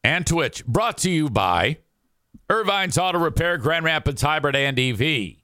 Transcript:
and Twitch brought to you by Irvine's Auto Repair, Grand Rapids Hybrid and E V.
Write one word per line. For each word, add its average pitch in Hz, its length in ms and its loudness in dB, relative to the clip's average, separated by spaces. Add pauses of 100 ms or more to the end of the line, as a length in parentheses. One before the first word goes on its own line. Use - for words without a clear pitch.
and 165 220 0
Twitch 160 400 -2
brought 208 340 -2
to 185 100 0
you 156 200 0
by 98 500 0 (720)
Irvine's 202 480 0
Auto 180 200 0
Repair, 170 400 0
Grand 160 260 0
Rapids 156 380 -2
Hybrid 147 340 2
and 139 240 2
E 127 140 2
V. 117 500 -2